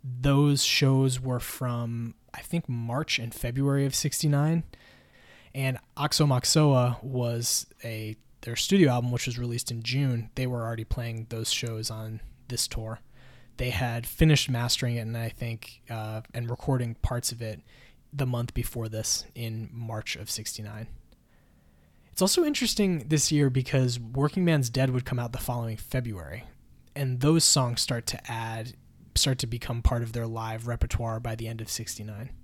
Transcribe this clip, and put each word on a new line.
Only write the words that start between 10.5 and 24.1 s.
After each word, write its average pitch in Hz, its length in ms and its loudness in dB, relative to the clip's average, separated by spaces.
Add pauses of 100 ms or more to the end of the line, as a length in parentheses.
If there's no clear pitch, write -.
already 113 240 -4
playing 113 440 -6
those 113 220 -4
shows 110 400 -2
on 110 300 -8 (260)
this - 200 -2
tour. 110 320 -6 (580)
They 123 140 -2
had 117 340 -2
finished 156 440 6
mastering 120 460 0
it, 117 60 -2
and 113 160 -6
I 117 120 -4
think, 113 600 -10
uh, 110 320 -8 (120)
and 120 160 -6
recording 123 520 -2
parts - 300 0
of 117 100 -10
it 110 180 -8 (540)
the 139 140 0
month 120 260 -2
before 120 340 -4
this 110 380 -2 (100)
in 113 380 -6
March 117 420 -6
of 92 140 -12
sixty-nine. 107 580 -8 (1200)
It's - 100 -2
also 254 240 4
interesting 196 640 0
this 151 240 2
year 147 180 4
because 127 500 2
Working 135 460 0